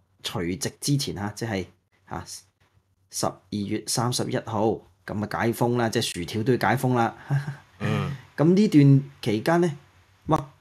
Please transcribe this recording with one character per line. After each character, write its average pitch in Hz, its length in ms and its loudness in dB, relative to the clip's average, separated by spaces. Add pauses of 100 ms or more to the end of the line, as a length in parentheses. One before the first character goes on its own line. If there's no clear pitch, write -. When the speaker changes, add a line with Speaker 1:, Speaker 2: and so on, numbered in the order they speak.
(220)
Speaker 1:
除 - 220 -6
夕 90 140 -4 (220)
之 143 180 0
前 90 180 -6
嚇， 98 140 -6
即 - 180 -8
係 95 180 -4 (420)
嚇， 85 180 -10 (840)
十 - 160 -4
二 - 140 -4 (100)
月 104 380 -6
三 120 260 -2
十 117 160 -4
一 123 160 -4
號， 110 340 0 (240)
咁 101 200 -6
啊 107 80 -4
解 107 200 0
封 120 260 0
啦， 117 120 0
即 113 100 -2
係 110 40 0 (160)
薯 90 60 -6
條 107 180 -6
都 123 100 2
要 120 60 0
解 98 160 2
封 131 180 0
啦。 117 220 0 (300)
<laughs> - 340 -16
Speaker 2:
嗯。 139 360 -2 (220)
Speaker 1:
咁 160 160 4
呢 214 140 6
段 139 360 8 (200)
期 110 180 0
間 170 200 2
呢， 175 160 0 (500)
麥 151 160 2 (180)